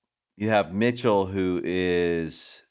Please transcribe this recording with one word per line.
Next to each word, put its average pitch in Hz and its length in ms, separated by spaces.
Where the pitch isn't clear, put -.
you 104 140
have 98 240
Mitchell, 117 520
who 92 380
is, 87 1080